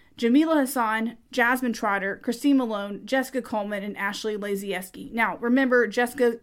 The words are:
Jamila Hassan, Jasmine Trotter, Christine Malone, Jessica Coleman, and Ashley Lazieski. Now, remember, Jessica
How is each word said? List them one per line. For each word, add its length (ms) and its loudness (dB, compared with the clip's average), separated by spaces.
Jamila 400 4
Hassan, 600 -2
Jasmine 420 2
Trotter, 440 -2
Christine 400 2
Malone, 480 -4
Jessica 360 -2
Coleman, 400 -4
and 160 -8
Ashley 400 -4
Lazieski. 760 -6
Now, 260 0
remember, 500 4
Jessica 560 2